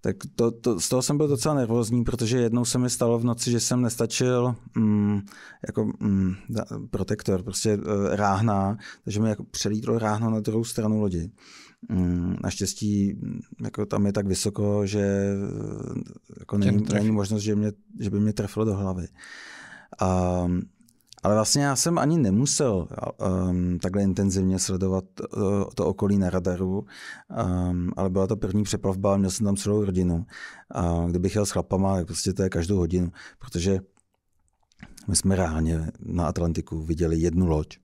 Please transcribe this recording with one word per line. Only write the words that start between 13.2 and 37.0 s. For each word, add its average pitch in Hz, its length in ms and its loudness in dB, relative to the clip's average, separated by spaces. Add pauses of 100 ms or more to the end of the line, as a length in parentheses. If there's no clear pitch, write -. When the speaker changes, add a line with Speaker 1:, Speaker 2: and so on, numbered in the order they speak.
Speaker 1:
jako 107 220 -6
tam 101 200 0
je 101 60 0
tak 101 140 0
vysoko, 101 600 0
že, 101 140 -2
eh, 101 1000 -2 (400)
jako - 180 -4
Speaker 2:
Tě 101 60 2
Speaker 1:
není, 98 120 4
Speaker 2:
netrefí. 107 280 2
Speaker 1:
není 110 100 4
možnost, 101 280 0
že 107 140 0
mě, 104 160 0 (280)
že 101 100 -2
by 101 100 0
mě 107 120 2
trefilo 107 320 -2
do 107 100 2
hlavy. 95 320 -2 (960)
A 90 460 2 (800)
ale 208 80 4
vlastně 127 300 2
já 139 120 0
jsem 170 220 2
ani 156 200 4
nemusel, 113 680 2 (320)
ehm, 90 640 0
takhle 95 200 0
intenzivně 95 560 2
sledovat, 95 460 0 (160)
eh, - 60 -8 (480)
to 92 120 0
okolí 101 320 2
na 92 120 2
radaru, 92 560 -2 (500)
ehm, 90 600 0
ale 95 140 0
byla 95 160 2
to 107 100 0
první 104 260 -2
přeplavba 98 520 0
a - 20 2
měl 98 140 2
jsem 104 160 -2
tam 101 100 2
celou 104 280 0
rodinu. 90 420 0 (440)
A 85 360 0
kdybych 87 280 0
jel 104 120 2
s - 40 -4
chlapama, 95 460 0
tak 87 100 -2
prostě 90 260 -4
to 90 100 -2
je 95 60 2
každou 87 280 0
hodinu, 87 360 0 (260)
protože 95 400 0 (1300)
my 92 80 0
jsme 95 200 2
reálně 80 540 0 (100)
na 87 260 -2
Atlantiku 80 560 -2
viděli 80 360 0